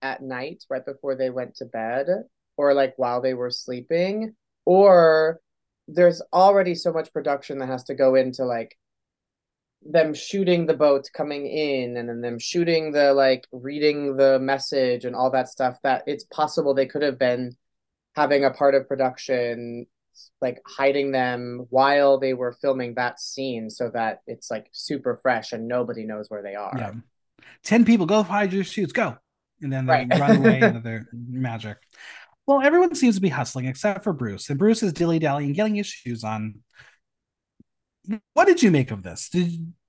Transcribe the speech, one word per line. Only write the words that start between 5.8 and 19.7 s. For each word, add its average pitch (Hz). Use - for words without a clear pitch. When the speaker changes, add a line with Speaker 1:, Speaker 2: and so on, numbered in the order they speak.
Speaker 1:
there's 170
already 190
so 170
much 160
production 143
that 131
has 127
to 139
go 131
into, 131
like, 117
them 156
shooting 175
the 160
boat 139
coming 143
in, 135
and 120
then 117
them 120
shooting 165
the, 143
like, 131
reading 143
the 135
message 131
and 123
all 127
that 131
stuff, 127
that 139
it's -
possible -
they 135
could 143
have 135
been 123
having 143
a 135
part 139
of 135
production, 123